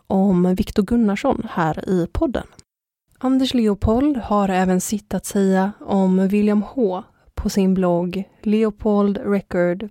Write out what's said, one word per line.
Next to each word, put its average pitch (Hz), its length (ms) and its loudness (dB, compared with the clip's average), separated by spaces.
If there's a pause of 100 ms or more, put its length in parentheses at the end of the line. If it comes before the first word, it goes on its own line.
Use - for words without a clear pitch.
om 185 480 2
Viktor 208 280 0
Gunnarsson 220 680 -2
här 160 380 -4
i 180 240 0
podden. - 340 -4 (720)
Anders 262 360 0
Leopold 233 600 0
har 208 320 0
även 185 320 2
sitt - 340 -6
att 185 120 -6
säga 190 540 0
om 190 480 2
William 208 340 2
H 190 400 -2 (320)
på - 160 -4
sin 190 240 2
blogg 180 500 0 (180)
leopoldrecord 202 1500 0